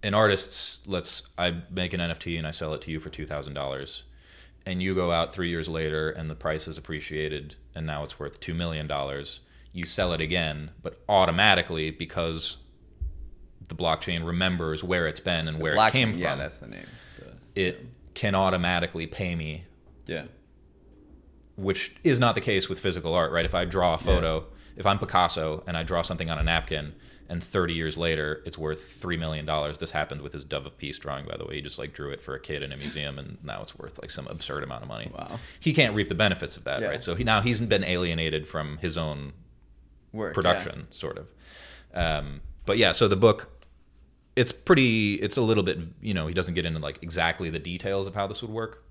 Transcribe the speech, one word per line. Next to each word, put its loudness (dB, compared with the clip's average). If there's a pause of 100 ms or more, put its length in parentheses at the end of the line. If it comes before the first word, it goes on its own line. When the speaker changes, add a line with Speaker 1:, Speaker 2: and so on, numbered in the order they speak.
Speaker 1:
an -2
artist's, 4
let's, -4 (140)
I 0
make -2
an -2
N 0
F -4
T -4
and -4
I -4
sell -4
it -6
to -8
you -4
for -10
two -10
thousand -6
dollars, -6 (640)
and -4
you 0
go 2
out 2
three -2
years -2
later -2
and -6
the -8
price -4
has -10
appreciated -6 (200)
and -6
now -4
it's -10
worth -10
two -6
million -4
dollars. -4 (320)
You -8
sell 0
it 0
again, -2 (100)
but -10
automatically, 6
because -4 (1080)
the -10
blockchain 0
remembers 0
where 2
it's -2
been 0
and -6
Speaker 2:
The -4
Speaker 1:
where 2
Speaker 2:
blockchain, 8
Speaker 1:
it 2
came 4
from, -2
Speaker 2:
yeah, 0
that's -8
the -16
name. -14 (340)
The -6
Speaker 1:
it 0
Speaker 2:
term. -16 (240)
Speaker 1:
can 2
automatically 2
pay -4
me. -6 (400)
Speaker 2:
Yeah. -6 (1300)
Speaker 1:
Which -2
is 6
not 6
the 0
case 2
with -4
physical 0
art, 4
right? 4
If 0
I 2
draw 4
a 4
Speaker 2:
Yeah. -4
Speaker 1:
photo, 4 (300)
if -4
I'm 4
Picasso 2
and -4
I -2
draw 0
something -4
on -2
a 0
napkin 0 (360)
and -4
thirty 2
years -2
later 0
it's -10
worth -6
three -2
million -2
dollars, -2
this -6
happened -2
with -10
his -10
Dove -6
of -18
Peace -10
drawing, -8
by -8
the -8
way. -8
He -6
just, -12
like, -8
drew -8
it -10
for -8
a -8
kid -6
in -8
a -10
museum -6
and -12
now -8
it's -16
worth, -14
like, -12
some -10
absurd -6
amount -8
of -12
money. -8
Speaker 2:
Wow. -10 (200)
Speaker 1:
He 2
can't 6
reap 2
the 0
benefits 2
of -16
that, -2
Speaker 2:
Yeah. -2
Speaker 1:
right? -2
So -2
he, -2
now 4
he's 2
been 2
alienated 0
from -4
his -2
own -4 (800)
Speaker 2:
Work, -4
Speaker 1:
production, 2
Speaker 2:
yeah. -20
Speaker 1:
sort -8
of. -14 (640)
Um, 0 (260)
but 4
yeah, 8
so 6
the 4
book, 6 (840)
it's 2
pretty, 4
it's -2
a 2
little 4
bit, 0 (220)
you -2
know, 0
he -2
doesn't 0
get 0
into, -2
like, -6
exactly 0
the -4
details -2
of -10
how -2
this -8
would -10
work. -8